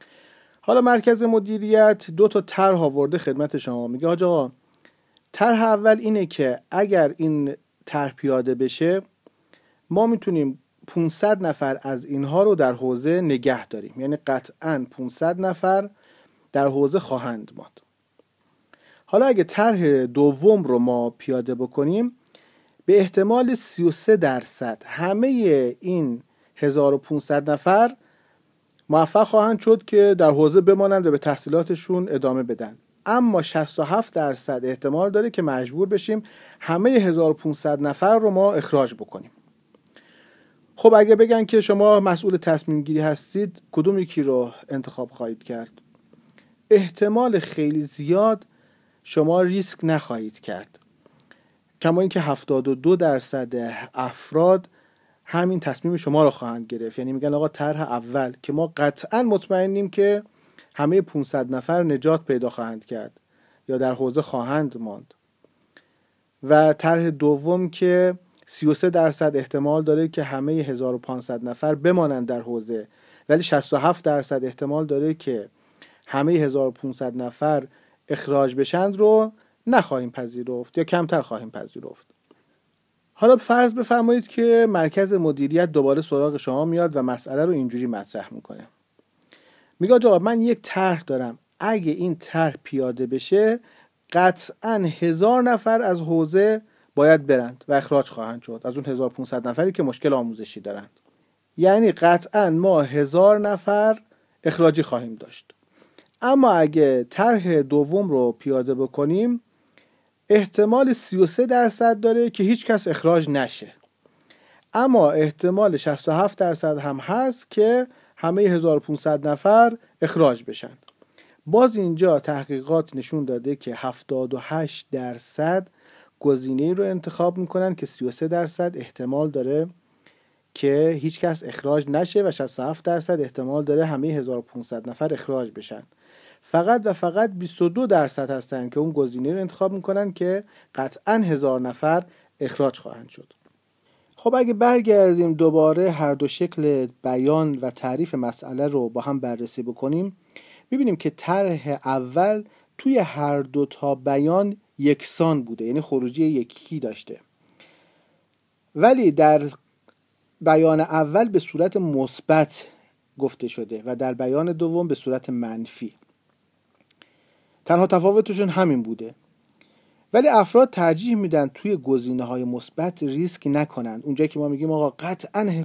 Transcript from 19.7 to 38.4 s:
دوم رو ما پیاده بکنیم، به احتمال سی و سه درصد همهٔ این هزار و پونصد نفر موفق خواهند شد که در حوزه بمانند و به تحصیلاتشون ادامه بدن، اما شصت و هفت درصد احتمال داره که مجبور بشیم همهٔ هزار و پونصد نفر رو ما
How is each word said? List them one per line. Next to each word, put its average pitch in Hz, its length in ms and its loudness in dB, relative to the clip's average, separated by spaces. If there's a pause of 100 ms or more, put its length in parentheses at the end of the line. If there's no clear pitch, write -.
دوم 143 560 4
رو 127 160 2
ما 120 320 0
پیاده 127 440 -6
بکنیم، 147 580 -2 (720)
به 196 160 6
احتمال 220 540 2
سی - 280 -8
و 170 80 4
سه 214 260 2
درصد 127 720 -4
همهٔ 185 920 0
این 156 420 -2 (340)
هزار 143 380 2
و 139 40 -2
پونصد 143 520 -4
نفر 202 460 2 (920)
موفق 160 360 4
خواهند 214 360 2
شد 220 240 2
که 202 340 6
در 160 120 6
حوزه 151 300 6
بمانند 196 460 4
و 160 40 4
به 143 80 2
تحصیلاتشون 170 880 -2
ادامه 131 340 -2
بدن، 113 360 -8 (280)
اما 220 360 2
شصت 156 360 -4
و 160 40 0
هفت 190 320 -2
درصد 139 500 -4
احتمال 143 460 -2
داره 214 200 0
که 196 120 -4
مجبور 139 460 -2
بشیم 214 340 -2 (380)
همهٔ 185 300 0
هزار 170 400 2
و 156 40 2
پونصد 147 480 -4
نفر 185 360 2
رو 220 120 2
ما 196 240 2